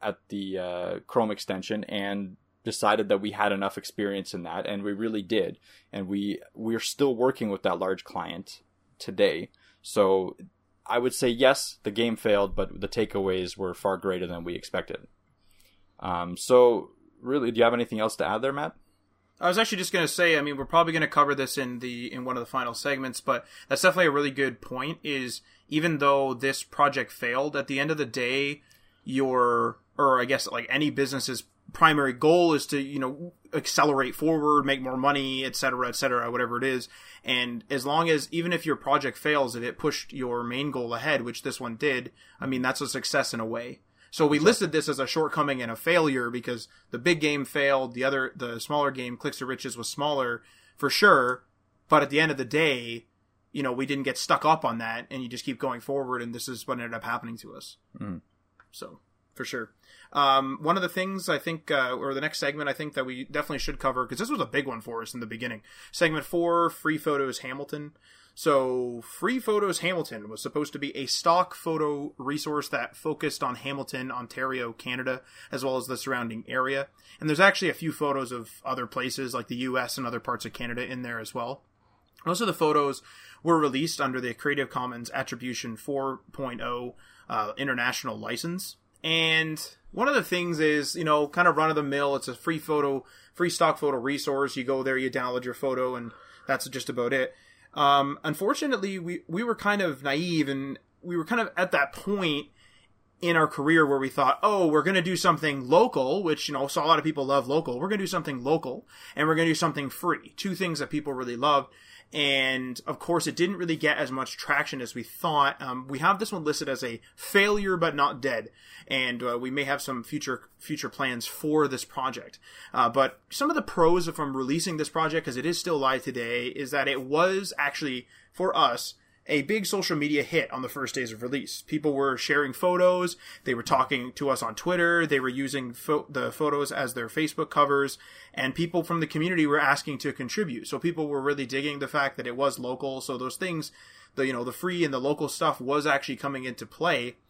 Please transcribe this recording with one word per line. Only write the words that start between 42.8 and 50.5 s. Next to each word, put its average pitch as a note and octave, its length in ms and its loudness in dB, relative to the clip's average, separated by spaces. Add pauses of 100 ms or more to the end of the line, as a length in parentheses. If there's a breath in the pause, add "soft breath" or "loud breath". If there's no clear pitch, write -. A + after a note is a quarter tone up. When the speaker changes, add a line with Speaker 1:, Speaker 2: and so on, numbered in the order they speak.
Speaker 2:
a C3+ 60 -4
success B2+ 480 -2
in A#2 40 -4
a A2+ 60 -4
way. A#2 360 -8 (280 soft breath)
So D#3+ 160 2
we D3 120 6
Speaker 1:
Exactly. D#3+ 120 6
Speaker 2:
listed G3 220 2
this D3+ 180 0
as C3+ 80 0
a C3+ 80 -2
shortcoming C#3+ 560 0
and A#2 80 -6
a A2+ 60 -6
failure C#3 560 2
because A#2+ 360 -6 (220 soft breath)
the - 80 -6
big D#3 240 2
game D3 240 2
failed, C3+ 480 2
the B2 100 -4
other, C3+ 320 0
the A#2+ 240 -6
smaller D3 300 0
game, B2 260 -8
Clicks C#3+ 220 -6
to C3 80 -8
Riches, B2+ 320 -8
was A2+ 100 -8
smaller, C3+ 540 -2 (340 soft breath)